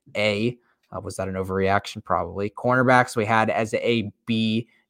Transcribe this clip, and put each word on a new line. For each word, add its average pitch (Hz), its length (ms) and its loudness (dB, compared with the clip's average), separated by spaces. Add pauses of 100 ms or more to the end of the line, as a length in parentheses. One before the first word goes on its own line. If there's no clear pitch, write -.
(160)
A. 107 420 0 (360)
Uh, 92 60 -8
was 98 160 -12
that 95 120 -6
an 95 60 -8
overreaction? 95 720 -2
Probably. 90 460 -2
Cornerbacks, 123 680 2
we 113 80 2
had 110 260 2
as 107 240 -2
a 110 380 0 (140)
B 110 420 0 (220)